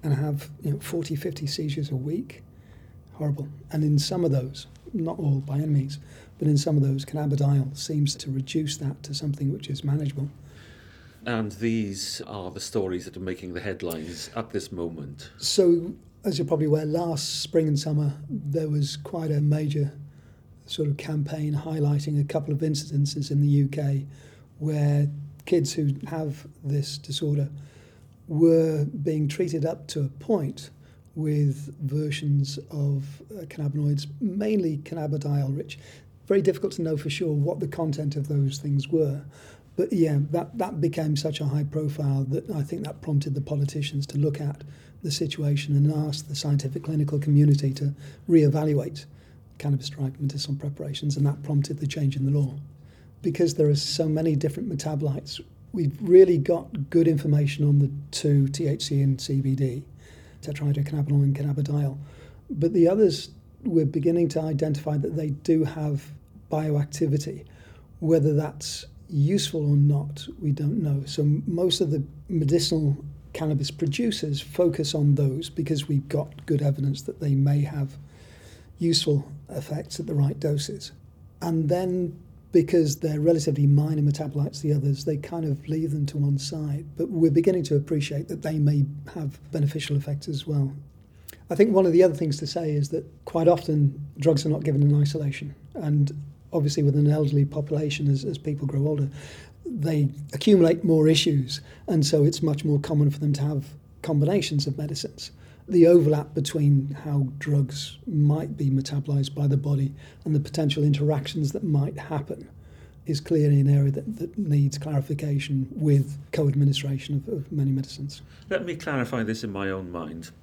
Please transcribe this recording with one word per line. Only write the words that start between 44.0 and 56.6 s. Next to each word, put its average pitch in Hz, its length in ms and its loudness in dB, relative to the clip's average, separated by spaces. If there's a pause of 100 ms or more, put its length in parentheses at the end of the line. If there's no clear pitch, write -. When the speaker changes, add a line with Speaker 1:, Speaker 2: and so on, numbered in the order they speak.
Speaker 1:
to 143 100 -4
look 147 220 0
at 143 240 -6 (380)
the 160 80 -4
situation 147 680 -2
and 143 140 4 (180)
ask - 200 -8
the 147 60 -8
scientific 139 480 -2
clinical 151 360 -2
community 143 540 4
to 143 220 -4 (340)
reevaluate 151 800 2 (520)
cannabis-derived 139 600 -4
medicinal 139 380 -4
preparations, 143 580 -6
and 143 100 2
that 139 160 -2
prompted 143 360 -2
the 147 80 -6
change 143 300 -2
in 135 100 -2
the 143 120 2
law. 135 160 -2 (680)
Because 165 320 0
there 151 140 4
are 147 80 6
so 160 320 -2
many 156 280 2
different 147 320 -2
metabolites, 147 720 -4 (320)
we've 151 280 -2
really 185 380 10
got 143 520 -2